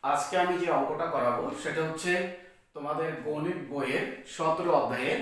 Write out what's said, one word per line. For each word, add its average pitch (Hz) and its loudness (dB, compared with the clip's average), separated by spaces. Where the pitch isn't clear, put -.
আজকে 147 2
আমি 180 4
যে 170 0
অঙ্কটা 156 2
করাবো 123 0
সেটা 156 -2
হচ্ছে 180 0
তোমাদের 151 -2
গণিত 151 0
বইয়ের 135 -2
সতেরো 165 2
অধ্যায়ের 135 2